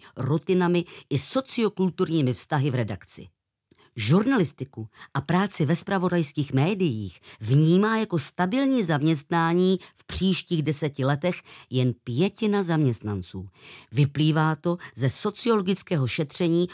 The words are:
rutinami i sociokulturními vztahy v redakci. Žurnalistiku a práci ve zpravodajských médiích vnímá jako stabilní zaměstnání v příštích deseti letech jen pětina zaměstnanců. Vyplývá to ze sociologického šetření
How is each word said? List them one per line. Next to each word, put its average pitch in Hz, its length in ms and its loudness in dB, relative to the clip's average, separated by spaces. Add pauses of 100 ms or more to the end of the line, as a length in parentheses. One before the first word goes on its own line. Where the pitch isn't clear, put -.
(160)
rutinami 170 680 2 (260)
i 147 100 0
sociokulturními 180 1120 0
vztahy 143 380 -2
v - 40 -2
redakci. 101 520 -6 (680)
Žurnalistiku 151 920 0 (260)
a 135 80 -2
práci 180 440 0
ve 160 100 2
zpravodajských 170 800 -2
médiích 135 680 0 (200)
vnímá 165 580 4
jako 214 220 -2
stabilní 240 640 0
zaměstnání 165 960 2 (160)
v - 100 -20
příštích 175 580 0
deseti 143 420 -2
letech 147 300 0 (340)
jen 127 240 0 (100)
pětina 202 600 0
zaměstnanců. 107 840 -2 (440)
Vyplývá 151 640 2
to 175 220 -2 (180)
ze 131 140 0
sociologického 196 960 -2
šetření 170 680 0